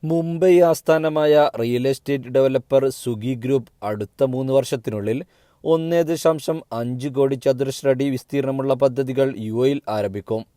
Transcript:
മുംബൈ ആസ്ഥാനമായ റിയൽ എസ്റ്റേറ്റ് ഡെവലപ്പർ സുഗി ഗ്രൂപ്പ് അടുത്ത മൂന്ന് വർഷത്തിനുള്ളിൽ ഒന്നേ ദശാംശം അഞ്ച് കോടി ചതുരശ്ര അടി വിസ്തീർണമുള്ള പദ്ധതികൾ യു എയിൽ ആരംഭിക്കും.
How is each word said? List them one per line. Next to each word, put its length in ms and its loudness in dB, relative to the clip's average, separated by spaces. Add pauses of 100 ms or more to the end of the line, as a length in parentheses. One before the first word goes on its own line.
മുംബൈ 440 2 (160)
ആസ്ഥാനമായ 640 2 (260)
റിയൽ 300 0
എസ്റ്റേറ്റ് 460 -4
ഡെവലപ്പർ 480 2 (180)
സുഗി 320 -4 (100)
ഗ്രൂപ്പ് 280 -2 (180)
അടുത്ത 340 -4 (100)
മൂന്ന് 220 -4
വർഷത്തിനുള്ളിൽ 640 -2 (540)
ഒന്നേ 360 0
ദശാംശം 480 0 (220)
അഞ്ച് 380 -6
കോടി 180 2 (100)
ചതുരശ്ര 480 0
അടി 220 0
വിസ്തീർണമുള്ള 680 -4
പദ്ധതികൾ 460 0 (180)
യു 220 -2
എയിൽ 120 0 (160)
ആരംഭിക്കും. 460 -4 (160)